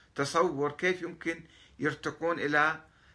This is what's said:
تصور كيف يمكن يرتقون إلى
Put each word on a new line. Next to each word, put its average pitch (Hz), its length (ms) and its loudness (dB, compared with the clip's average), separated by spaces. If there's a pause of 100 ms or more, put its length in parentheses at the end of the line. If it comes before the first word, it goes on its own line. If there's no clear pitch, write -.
(160)
تصور 143 560 2
كيف 180 300 -2
يمكن 170 420 -6 (360)
يرتقون 151 600 -2
إلى 151 400 2 (360)